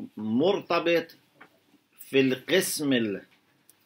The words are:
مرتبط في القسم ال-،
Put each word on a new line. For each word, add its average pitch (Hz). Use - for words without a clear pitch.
مرتبط 165
في -
القسم 139
ال-، 110